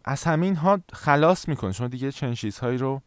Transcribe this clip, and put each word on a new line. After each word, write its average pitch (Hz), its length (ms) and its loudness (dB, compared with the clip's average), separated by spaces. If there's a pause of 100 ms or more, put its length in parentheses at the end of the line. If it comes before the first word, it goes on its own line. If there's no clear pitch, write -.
از 139 200 -4
همه 165 220 2
اینها 190 340 2 (140)
خلاص 156 540 4
می‌کنه. 120 240 -2
شما 113 160 -4
دیگه 131 240 -6
چنین 123 220 -4
چیزهایی 120 440 -4
رو 135 300 -2